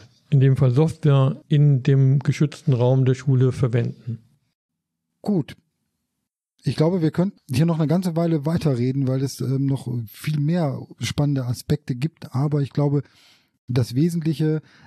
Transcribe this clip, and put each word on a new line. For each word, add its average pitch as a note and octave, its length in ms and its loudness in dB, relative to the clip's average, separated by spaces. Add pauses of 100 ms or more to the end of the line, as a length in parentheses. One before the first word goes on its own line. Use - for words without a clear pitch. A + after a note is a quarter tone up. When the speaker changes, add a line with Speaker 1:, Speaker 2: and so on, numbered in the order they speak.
(300)
Speaker 1:
in C#3+ 80 4
dem C3+ 180 4
Fall C3+ 140 4
Software, C#3 760 2
in D3 340 4
dem C3+ 380 4
geschützten - 520 -2
Raum B2+ 320 2
der B2+ 100 2
Schule B2+ 360 2
verwenden. A#2+ 680 -4 (1000)
Speaker 2:
Gut. G3 340 -4 (1040)
Ich C3 140 -2
glaube, E3+ 260 0
wir D#3 100 0
könnten F#3+ 260 -2 (100)
hier C3+ 180 2
noch E3+ 120 0
eine D#3 100 0
ganze F3 280 0
Weile E3 280 0
weiterreden, C3+ 640 0
weil C3 160 -2
es, C3+ 180 -6
ähm, C3+ 260 -2
noch C3+ 220 -4 (200)
viel D3+ 320 -6
mehr D3 400 -2 (180)
spannende C3+ 480 -2
Aspekte - 480 -4
gibt. C3+ 400 -8
Aber D3 260 0
ich C3+ 100 -4
glaube, C#3+ 320 0 (680)
das B2 260 0
Wesentliche D#3 680 0 (240)